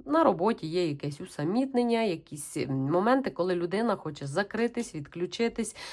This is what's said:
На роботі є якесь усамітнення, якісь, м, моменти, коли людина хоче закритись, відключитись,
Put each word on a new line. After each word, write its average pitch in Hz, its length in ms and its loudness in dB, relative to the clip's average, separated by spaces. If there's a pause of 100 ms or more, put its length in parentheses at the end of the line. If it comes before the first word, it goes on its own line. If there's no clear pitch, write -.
На 311 180 4
роботі 196 440 2
є 175 200 2
якесь 147 340 -4
усамітнення, 233 800 0
якісь, 165 560 -4
м, 135 340 0
моменти, 226 380 4
коли 185 260 0
людина 190 400 0
хоче 151 320 -8
закритись, 220 680 -2
відключитись, 180 800 -4 (180)